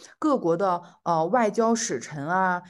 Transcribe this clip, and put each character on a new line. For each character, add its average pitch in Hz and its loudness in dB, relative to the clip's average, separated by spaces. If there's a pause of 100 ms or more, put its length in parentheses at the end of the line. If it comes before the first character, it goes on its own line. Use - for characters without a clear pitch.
(200)
各 294 2
国 170 0
的， 185 0 (240)
呃， 160 0
外 220 2
交 226 2
使 196 -2
臣 143 -10
啊， 180 0